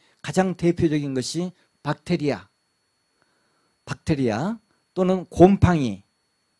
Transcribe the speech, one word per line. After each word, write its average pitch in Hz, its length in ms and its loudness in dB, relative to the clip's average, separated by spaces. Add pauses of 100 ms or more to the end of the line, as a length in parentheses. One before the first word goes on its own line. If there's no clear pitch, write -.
(220)
가장 185 340 -2
대표적인 156 580 -2
것이 156 380 -6 (320)
박테리아, 147 640 -6 (1400)
박테리아 139 760 -4 (360)
또는 185 360 -2
곰팡이, 165 760 4 (560)